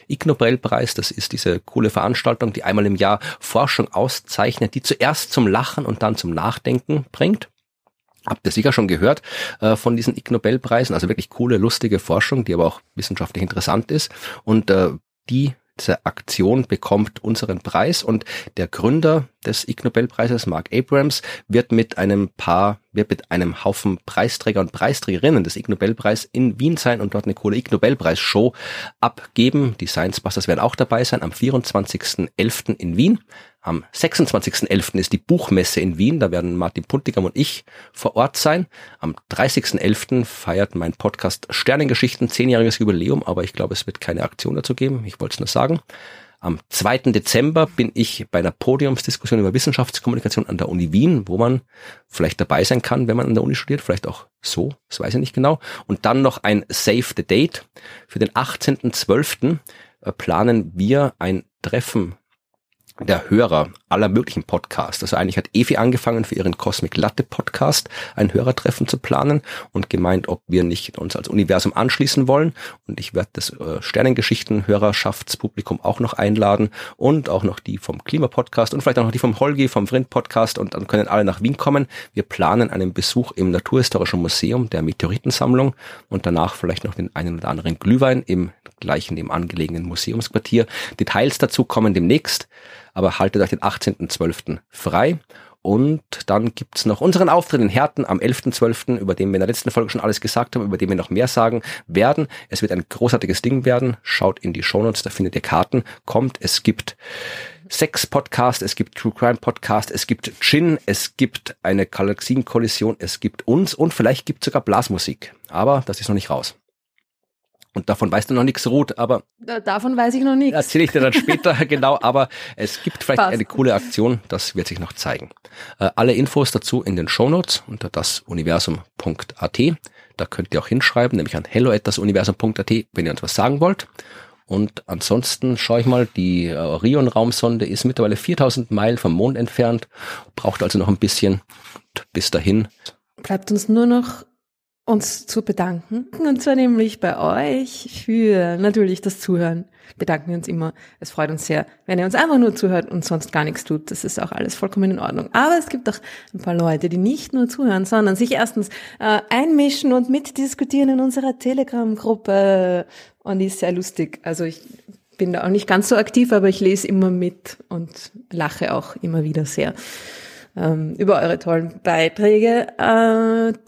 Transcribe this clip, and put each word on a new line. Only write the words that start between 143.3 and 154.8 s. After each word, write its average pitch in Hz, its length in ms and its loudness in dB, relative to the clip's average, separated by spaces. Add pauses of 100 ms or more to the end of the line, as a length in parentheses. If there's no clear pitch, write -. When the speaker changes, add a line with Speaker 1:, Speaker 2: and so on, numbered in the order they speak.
Speaker 2:
uns 202 200 -2
nur 226 160 4
noch, 247 400 0 (580)
uns - 420 -2
zu 220 180 -4
bedanken. 185 640 -4 (120)
Und 285 220 0
zwar 277 140 2
nämlich 233 440 2
bei - 180 -2 (440)
euch - 420 -12
für 196 540 2
natürlich 202 420 2
das - 220 -6
Zuhören. 170 440 0 (320)
Bedanken 165 340 -4
wir 175 60 -4
uns 165 100 -8
immer. 160 260 -4 (260)
Es - 120 -16
freut 151 180 -2
uns 156 160 -6
sehr, 156 200 -2 (200)
wenn 185 140 -2
ihr 180 60 0
uns 190 100 -2
einfach 311 220 4
nur 226 180 4
zuhört 180 360 0
und 170 140 -4
sonst 160 260 -4
gar 156 140 0
nichts - 180 -8
tut. 156 280 -6
Das - 120 -10
ist - 180 -6
auch - 120 -6
alles - 220 -6
vollkommen 190 360 0